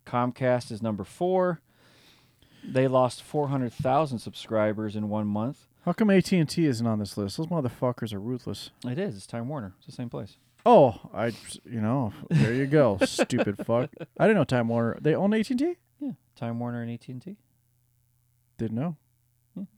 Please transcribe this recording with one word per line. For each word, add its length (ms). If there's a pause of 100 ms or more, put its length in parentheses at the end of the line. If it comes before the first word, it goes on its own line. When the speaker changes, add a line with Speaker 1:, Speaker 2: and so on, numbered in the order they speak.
Speaker 1:
Comcast 640
is 120
number 220
four. 560 (1040)
They 240
lost 340
four 260
hundred 260
thousand 460
subscribers 760
in 140
one 160
month. 400 (180)
Speaker 2:
How 80
come 180
A 120
T 160
and 100
T 180
isn't 200
on 120
this 200
list? 180
Those 100
motherfuckers 680
are 60
ruthless. 500 (160)
Speaker 1:
It 120
is. 180
It's 100
Time 220
Warner. 300
It's 80
the 60
same 180
place. 260 (300)
Speaker 2:
Oh, 320 (160)
I, 180 (320)
you 160
know, 320 (180)
there 220
you 140
go, 340
Speaker 1:
<laughs> 40
Speaker 2:
stupid 600
fuck. 240 (280)
I 80
didn't 100
know 80
Time 240
Warner. 320
They 140
own 200
A 80
T 120
and 40
T? 160 (240)
Speaker 1:
Yeah, 140 (240)
Time 220
Warner 240
and 80
A 80
T 140
and 100
T. 140 (1200)
Speaker 2:
Didn't 180
know. 200 (600)
Speaker 1:
Yeah. 80 (140)